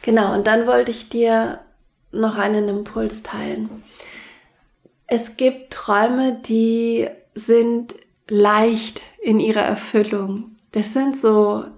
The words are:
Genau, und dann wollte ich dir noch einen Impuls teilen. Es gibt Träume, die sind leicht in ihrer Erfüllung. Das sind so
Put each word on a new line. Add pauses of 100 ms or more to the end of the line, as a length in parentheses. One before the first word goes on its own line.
Genau,
und
dann
wollte
ich
dir (520)
noch
einen
Impuls
teilen. (1200)
Es
gibt
Träume,
die (260)
sind (320)
leicht (200)
in
ihrer
Erfüllung. (160)
Das
sind
so (120)